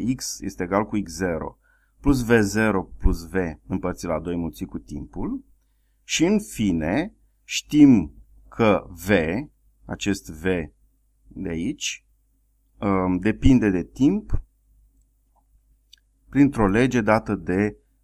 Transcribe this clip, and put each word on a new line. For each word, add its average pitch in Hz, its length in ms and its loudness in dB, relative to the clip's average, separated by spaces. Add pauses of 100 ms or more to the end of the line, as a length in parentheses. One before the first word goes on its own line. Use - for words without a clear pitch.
(160)
x - 240 -12
este - 220 -10
egal 98 240 -2
cu 107 160 -6
x 85 80 -14
zero 82 480 -6 (420)
plus 139 220 0
V 113 80 -2 (100)
zero 101 420 0 (160)
plus 85 300 0
v 82 60 -6 (320)
împărțit 92 420 -6
la 80 100 -2
doi 87 180 -6
mulțit 85 320 -8
cu - 100 -12
timpul 110 680 -10 (600)
și, - 200 -2
în 208 160 4
fine, 98 760 -4 (300)
știm 135 680 4 (360)
că 107 400 2
v, 90 200 -10 (760)
acest 101 460 -6
v 78 120 -14 (840)
de - 220 -10
aici, 85 560 -8 (720)
um, 92 400 0
depinde 110 520 4
de 90 120 0
timp 170 600 0 (1900)
printr-o 135 400 4
lege 120 320 2
dată 110 340 2
de, 92 420 -2 (280)